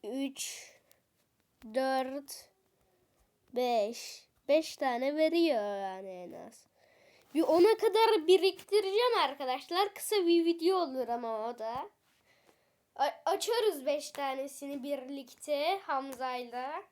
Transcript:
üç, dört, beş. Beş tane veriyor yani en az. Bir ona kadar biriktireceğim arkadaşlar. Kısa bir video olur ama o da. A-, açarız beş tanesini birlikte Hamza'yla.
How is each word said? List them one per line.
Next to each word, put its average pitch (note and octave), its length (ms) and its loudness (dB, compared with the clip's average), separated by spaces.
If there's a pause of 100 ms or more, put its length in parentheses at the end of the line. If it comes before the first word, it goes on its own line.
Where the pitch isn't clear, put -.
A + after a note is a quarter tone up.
üç, C4+ 680 -6 (1000)
dört, C4 760 -4 (1040)
beş. A#3+ 720 -4 (240)
Beş D#4 300 2
tane C4 380 -2
veriyor D#4 640 2
yani F#3+ 280 -10
en F3+ 220 -14 (160)
az. - 200 -20 (680)
Bir D4+ 80 2
ona F4+ 360 6
kadar A4 500 4
biriktireceğim G4 920 4
arkadaşlar. C#4+ 760 0
Kısa - 220 -4
bir E4+ 300 4
video E4+ 320 2
olur C4 300 -2
ama A3+ 420 -4
o A#3 100 -10
da. A#3+ 300 -6 (1040)
A-, - 300 0
açarız G4 600 0
beş C#4+ 260 -2
tanesini C#4 720 -6
birlikte C#4+ 1000 -4
Hamza'yla. C4 1080 -6